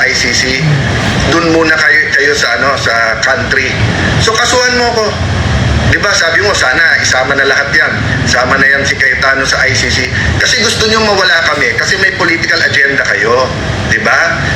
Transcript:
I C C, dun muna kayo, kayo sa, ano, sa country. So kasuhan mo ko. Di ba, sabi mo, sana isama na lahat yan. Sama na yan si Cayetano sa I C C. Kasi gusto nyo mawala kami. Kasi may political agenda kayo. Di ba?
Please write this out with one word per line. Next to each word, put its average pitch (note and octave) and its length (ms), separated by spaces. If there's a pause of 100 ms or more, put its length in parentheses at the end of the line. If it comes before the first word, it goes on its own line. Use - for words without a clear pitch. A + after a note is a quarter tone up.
I C3 80
C B2 240
C, C3 240 (720)
dun E3 200
muna D#3+ 260
kayo, D3+ 340
kayo C#3+ 240
sa, - 240
ano, C3 160
sa A#2 480
country. - 480 (480)
So A3 160
kasuhan B3 400
mo A#3+ 160
ko. A3 140 (880)
Di - 80
ba, - 120
sabi B2+ 280
mo, G3+ 160
sana D3 440
isama C3 360
na C#3 80
lahat C#3 320
yan. D#3+ 160 (320)
Sama - 320
na - 80
yan C#3 200
si C3 120
Cayetano C3+ 480
sa - 200
I C3 120
C B2+ 160
C. B2+ 160 (320)
Kasi - 240
gusto - 240
nyo A3 160
mawala F#3 480
kami. D3 240
Kasi F#3 240
may G3 160
political E3+ 440
agenda C3+ 520
kayo. C3 320 (480)
Di - 80
ba? E3 400 (160)